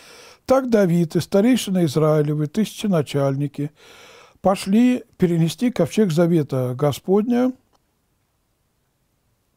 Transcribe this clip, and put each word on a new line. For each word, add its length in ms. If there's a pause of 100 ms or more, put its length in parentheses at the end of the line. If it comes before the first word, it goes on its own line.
(460)
"Так 240
Давид 480
и 20
старейшины 680
Израилевы, 640
тысяченачальники, 1200 (720)
пошли 600 (140)
перенести 520
ковчег 420
завета 640
Господня 760 (2000)